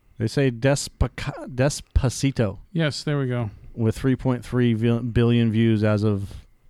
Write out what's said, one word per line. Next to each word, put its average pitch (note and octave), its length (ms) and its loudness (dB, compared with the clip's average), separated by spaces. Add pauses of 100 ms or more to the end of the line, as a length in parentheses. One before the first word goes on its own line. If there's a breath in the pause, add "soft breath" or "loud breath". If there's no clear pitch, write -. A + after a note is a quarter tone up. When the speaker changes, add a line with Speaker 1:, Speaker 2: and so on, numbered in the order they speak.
(180)
Speaker 1:
They A2+ 100 -2
say C3+ 220 2
Despaca-, C3+ 1040 -2
Despacito. B2+ 1040 0 (140)
Speaker 2:
Yes, D#3+ 320 -2
there D3 160 -2
we C3+ 80 -2
go. A#2+ 240 -4 (240)
Speaker 1:
With A2+ 200 0
three C3+ 200 2
point B2 280 -2
three B2 300 2
vil-, A#2 280 0
billion A#2 500 2
views A2 320 2
as G#2+ 200 2
of G2+ 300 -2 (360)